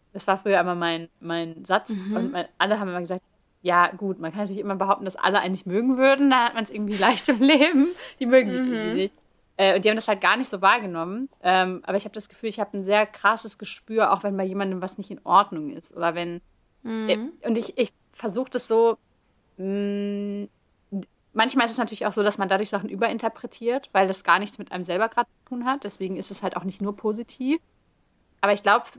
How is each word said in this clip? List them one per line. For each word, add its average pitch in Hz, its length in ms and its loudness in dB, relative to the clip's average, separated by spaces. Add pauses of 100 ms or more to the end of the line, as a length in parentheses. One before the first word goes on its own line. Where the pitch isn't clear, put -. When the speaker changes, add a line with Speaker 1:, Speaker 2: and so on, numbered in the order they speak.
(140)
Speaker 1:
Das 196 140 -12
war 196 100 4
früher 196 220 2
immer 180 160 0
mein, 165 340 -4 (100)
mein 165 460 -8
Satz. 208 300 -2
Speaker 2:
Mhm. 190 180 -6
Speaker 1:
Und 254 180 -2
mein, 180 160 -6 (100)
alle 202 220 0
haben 196 100 -4
immer 180 120 -6
gesagt, 180 200 -8 (400)
„Ja, 175 300 4
gut, 190 280 -6
man 160 120 -8
kann 202 100 -6
natürlich 196 200 -6
immer 202 140 -4
behaupten, 196 300 0
dass 185 100 -8
alle 190 240 2
einen 180 140 0
nicht 185 120 -6
mögen 240 320 0
würden. 269 320 6
Da 254 160 4
hat 233 100 -2
man's 226 140 -4
irgendwie 214 280 -6
<laughs> - 0 -
leicht 208 320 4
im 233 120 2
Leben. 294 480 6 (300)
Die 262 60 -4
mögen 247 260 6
mich 254 120 -2
Speaker 2:
Mhm. 254 60 -2
Speaker 1:
irgendwie 220 320 -2
nicht.“ 196 140 -4 (420)
Äh, 196 180 4
und 196 100 2
die 214 40 4
haben 220 80 4
das 214 100 -8
halt 202 140 0
gar 190 160 4
nicht 254 120 -4
so 185 120 -8
wahrgenommen. 196 640 0 (140)
Ähm, 185 440 2
aber 190 120 0
ich 202 80 -8
hab 208 80 -14
das 214 160 -12
Gefühl, - 200 -8
ich 208 100 -8
hab 202 140 -6
ein 196 100 -8
sehr 208 240 4
krasses 214 500 0
Gespür, - 560 -2
auch 180 100 0
wenn 196 140 -4
bei 190 80 -2
jemandem 190 360 -4
was 185 160 -10
nicht 202 140 -12
in - 140 -16
Ordnung 175 460 2
ist. - 240 -18
Oder 170 200 -2
wenn, 175 260 -8 (420)
Speaker 2:
Mhm. 220 480 -4 (100)
Speaker 1:
äh, - 60 -8
und 226 100 0
ich, - 200 -8
ich 240 120 0 (260)
versuch 233 340 -6
das - 180 -6
so, 226 300 4 (600)
mm, 202 880 -6 (880)
manchmal 233 320 0
ist 226 80 -2
es - 40 -10
natürlich 220 280 -4
auch 208 80 -2
so, 208 100 0
dass 208 140 0
man 190 120 -2
dadurch 196 200 0
Sachen 202 200 -4
überinterpretiert, 233 1040 -4
weil 190 140 4
das 190 160 -4
gar 180 160 6
nichts 202 180 -8
mit - 140 -14
einem 185 120 -6
selber 180 260 0
grad 240 180 -2
zu - 220 -20
tun 240 160 -8
hat. 269 180 -2
Deswegen 190 340 -6
ist 190 140 -8
es 196 120 -10
halt 190 140 -4
auch 180 60 -10
nicht 190 180 -8
nur 202 140 -4
positiv. 240 640 -4 (840)
Aber 202 120 6
ich 202 100 -2
glaub, 220 360 4